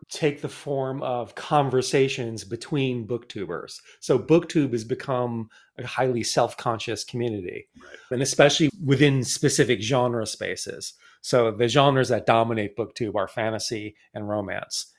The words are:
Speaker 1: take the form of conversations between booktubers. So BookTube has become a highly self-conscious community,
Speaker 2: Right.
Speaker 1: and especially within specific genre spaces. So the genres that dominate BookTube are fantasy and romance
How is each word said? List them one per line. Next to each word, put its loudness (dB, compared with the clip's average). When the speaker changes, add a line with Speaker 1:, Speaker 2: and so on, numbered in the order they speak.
Speaker 1:
take -2
the -8
form -6
of -6
conversations 0
between -4
booktubers. -8
So 4
BookTube 2
has -2
become -4
a -10
highly 0
self-conscious -2
community, -6
Speaker 2:
Right. -20
Speaker 1:
and 0
especially 4
within 4
specific 2
genre 0
spaces. -8
So 2
the 2
genres 4
that 0
dominate 2
BookTube -4
are -2
fantasy -4
and -8
romance -6